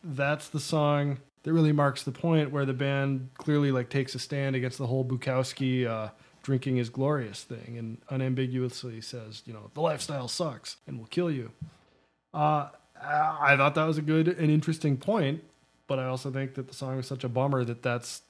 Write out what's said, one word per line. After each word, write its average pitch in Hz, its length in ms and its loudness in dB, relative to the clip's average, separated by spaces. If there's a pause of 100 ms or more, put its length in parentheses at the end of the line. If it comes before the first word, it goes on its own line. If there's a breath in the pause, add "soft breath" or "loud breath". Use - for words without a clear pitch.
that's 143 460 -2
the 151 120 -4
song 147 580 2 (260)
that 151 80 -2
really 156 220 6
marks 143 300 2
the 135 80 -4
point 156 400 2
where 143 140 0
the 135 80 0
band 139 640 0
clearly, 147 340 2
like, 123 180 0
takes 135 260 -2
a 127 40 -6
stand 139 360 -2
against 127 220 -2
the 131 100 -4
whole 131 160 0
Bukowski, 127 840 0
uh, 110 240 -4 (320 soft breath)
drinking 131 360 0
is 117 120 0
glorious 135 540 -2
thing 117 340 -12
and 113 200 -10 (120)
unambiguously 127 920 -4
says, 110 440 -14
you 117 60 -14
know, 107 220 -16
"The 143 80 -6
lifestyle 143 460 -2
sucks - 500 -6 (100)
and 135 100 -10
will 113 100 -14
kill 175 220 0
you." 123 220 -4 (840 loud breath)
Uh, 151 360 2 (320)
I, 151 520 4
I 139 40 6
thought 143 180 6
that 156 100 4
was 160 120 2
a 156 40 -2
good 156 260 4
and 165 220 2
interesting 151 460 2
point, 160 480 0 (440)
but 135 120 0
I 131 60 -2
also 131 260 -4
think 135 220 -4
that 131 160 -8
the - 40 -18
song 131 240 -6
is 127 100 -6
such 127 180 -8
a 123 40 -2
bummer 127 360 2
that 117 180 -6
that's 120 460 -4